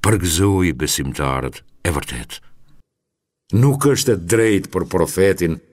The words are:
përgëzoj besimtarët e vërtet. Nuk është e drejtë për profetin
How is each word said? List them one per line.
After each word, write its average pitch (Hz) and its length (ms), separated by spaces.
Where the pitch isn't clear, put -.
përgëzoj 92 720
besimtarët 67 840
e 87 120
vërtet. 65 440
Nuk 139 300
është 143 260
e 87 60
drejtë 110 420
për 90 180
profetin 90 680